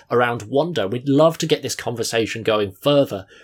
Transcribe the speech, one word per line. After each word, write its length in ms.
around 300
wonder? 440
We'd 220
love 300
to 100
get 140
this 140
conversation 680
going 300
further 520